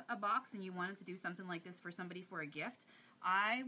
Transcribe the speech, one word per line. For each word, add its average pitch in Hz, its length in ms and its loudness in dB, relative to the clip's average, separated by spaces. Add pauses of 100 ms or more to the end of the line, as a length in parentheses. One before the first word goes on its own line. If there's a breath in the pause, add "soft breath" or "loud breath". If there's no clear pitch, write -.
(100)
a 240 60 -2
box 214 380 2
and 196 100 -4
you 185 80 -4
wanted 180 260 -2
to 185 60 -14
do 180 120 -6
something 180 300 -6
like 170 160 -4
this 180 180 -12
for 175 120 -8
somebody 180 360 -6
for 175 120 -4
a 151 60 -2
gift, 151 400 -6 (380 loud breath)
I 208 440 6